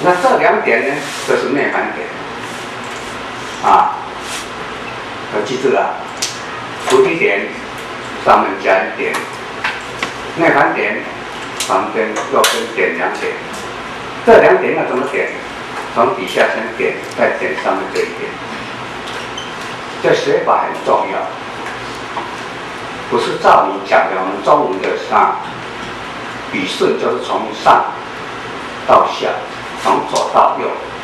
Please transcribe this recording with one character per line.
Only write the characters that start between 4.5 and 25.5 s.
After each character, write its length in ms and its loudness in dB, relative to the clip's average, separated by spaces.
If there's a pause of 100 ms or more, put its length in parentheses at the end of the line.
要 100 0
记 160 -2
住 80 4
了， 260 2 (920)
菩 140 8
提 160 2
点 260 2 (800)
上 160 8
面 80 0 (140)
加 200 6
一 140 -6
点， 160 -2 (1200)
内 180 4
梵 180 4
点 300 -2 (640)
旁 260 2
边 160 0 (240)
右 80 4
边 240 2 (100)
点 220 2
两 160 -2
点。 180 -4 (1000)
这 120 12
两 200 6
点 160 0
要 80 2
怎 100 0
么 160 0
点？ 160 0 (680)
从 200 4
底 120 -4
下 260 4
先 80 -2 (160)
点， 160 2 (240)
再 220 4
点 120 -2 (120)
上 100 2
面 80 -2 (100)
这 100 -2
一 40 2 (160)
点。 80 -6 (1700)
这 100 6
写 320 2
法 200 4
很 200 -4
重 260 2
要， 60 -2 (1900)
不 80 2
是 240 0
照 320 6
你 160 -4
讲 160 6
的。 60 -2 (100)
我 80 -2
们 160 -4
中 240 6
文 140 -2
的 120 0 (140)
上， 260 4 (1160)